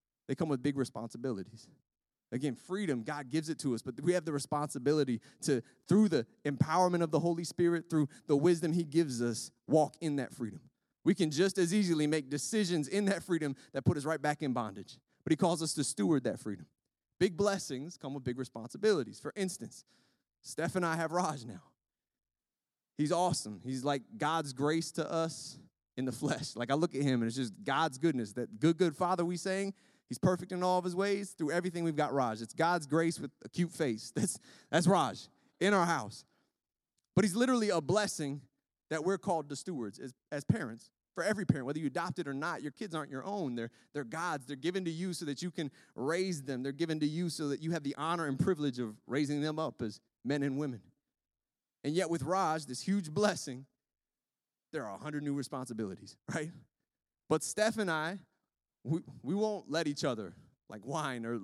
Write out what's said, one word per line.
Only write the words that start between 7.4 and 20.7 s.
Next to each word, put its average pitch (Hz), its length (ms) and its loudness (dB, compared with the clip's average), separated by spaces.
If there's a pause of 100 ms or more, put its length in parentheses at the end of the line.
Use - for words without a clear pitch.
Spirit, 170 460 2
through 151 180 4 (200)
the 147 80 6
wisdom 160 380 4
he 175 100 2
gives 143 380 2
us, 117 300 -2 (160)
walk 147 340 4
in 147 160 0
that 127 160 -4
freedom. 113 260 -10 (440)
We 180 120 6
can 160 160 2
just 190 260 2
as 175 160 4
easily 170 340 4
make 147 220 0
decisions 165 580 0
in 202 180 0
that 190 180 2
freedom 156 320 0 (180)
that 139 100 -4
put 170 140 4
us 143 80 -4
right 156 160 0
back 147 200 0
in 135 120 0
bondage. 104 440 -6 (260)
But - 80 0
he 151 60 6
calls 165 260 4
us 156 100 -2
to 151 100 0
steward 160 420 2
that 104 140 0
freedom. 95 260 -8 (540)
Big 175 180 4
blessings 175 600 0
come 139 160 -8
with 139 100 -8
big 123 140 -4
responsibilities. 127 840 -2
For - 160 -10
instance, - 500 -6 (560)
Steph 156 340 -4